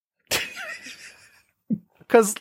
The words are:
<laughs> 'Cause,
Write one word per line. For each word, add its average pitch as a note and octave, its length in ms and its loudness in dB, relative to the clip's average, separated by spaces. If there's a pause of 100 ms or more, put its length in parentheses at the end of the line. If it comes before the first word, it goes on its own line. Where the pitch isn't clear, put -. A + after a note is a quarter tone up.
(300)
<laughs> - 80 0 (1700)
'Cause, A3 320 6